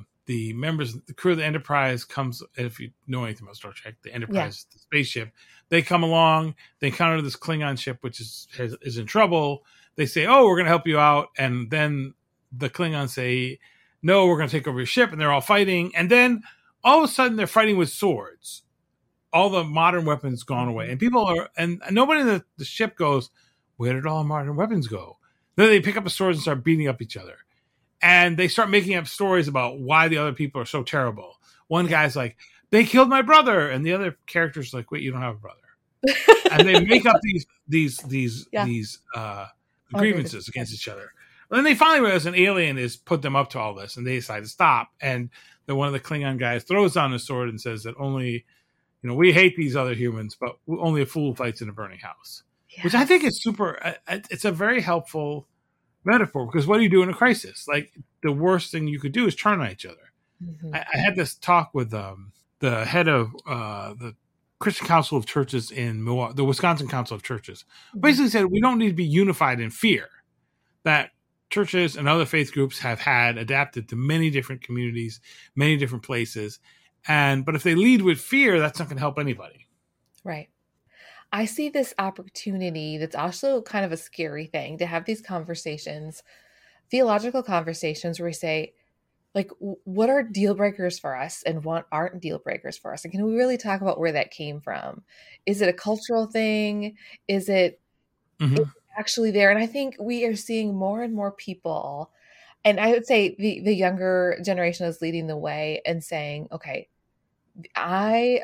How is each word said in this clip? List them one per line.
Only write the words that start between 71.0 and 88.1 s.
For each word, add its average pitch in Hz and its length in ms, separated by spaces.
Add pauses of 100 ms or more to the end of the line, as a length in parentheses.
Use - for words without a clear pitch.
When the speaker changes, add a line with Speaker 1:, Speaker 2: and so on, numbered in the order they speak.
Speaker 1:
churches 180 480
and 143 100
other 160 180
faith 147 280
groups 135 260
have 120 200
had 120 380
adapted 127 520
to 113 60
many 156 340
different 131 320
communities, 117 580 (360)
many 147 220
different 123 260
places. 110 560 (480)
And, 139 360
but 156 120
if 143 80
they 165 120
lead 220 280
with 170 180
fear, 254 380
that's 151 200
not 156 80
gonna 135 140
help 143 180
anybody. 131 480 (560)
Speaker 2:
Right. 156 240 (840)
I 214 120
see 294 240
this 277 280
opportunity 185 1000
that's 160 180
also 180 480
kind 208 220
of 175 60
a 165 60
scary 156 480
thing, 147 320
to 170 80
have 170 200
these 220 160
conversations, 156 1000 (680)
theological 240 500
conversations, 165 800